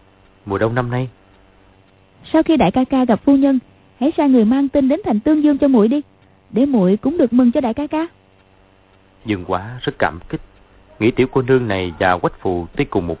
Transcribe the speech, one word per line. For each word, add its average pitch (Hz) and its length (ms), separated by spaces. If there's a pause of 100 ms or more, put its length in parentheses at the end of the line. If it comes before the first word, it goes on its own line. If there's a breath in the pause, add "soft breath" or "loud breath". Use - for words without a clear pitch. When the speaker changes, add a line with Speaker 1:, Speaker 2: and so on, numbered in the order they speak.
(460)
Speaker 1:
"Mùa 98 120
đông 113 180
năm 123 140
nay." 127 200 (1200)
Speaker 2:
"Sau 320 100
khi 320 140
đại 247 140
ca 254 120
ca 254 220
gặp 233 200
phu 277 100
nhân, 269 240 (400)
hãy 277 180
sai 294 120
người 240 160
mang 269 240
tin 277 180
đến 294 180
thành 220 140
Tương 302 240
Dương 294 140
cho 285 100
muội 226 200
đi, 285 140 (480)
để 226 160
muội 208 320
cũng 311 200
được 254 160
mừng 247 180
cho 294 100
đại 233 120
ca 294 140
ca." 311 200 (1200)
Speaker 1:
Dương 98 220
Quá 101 340
rất - 180
cảm 87 200 (100)
kích, 160 120 (580)
nghĩ 113 120
tiểu 127 200
cô 135 100
nương 123 260
này 95 320
và 92 180
Quách - 220
Phù 87 360
tuy 107 100
cùng 87 220
một 82 120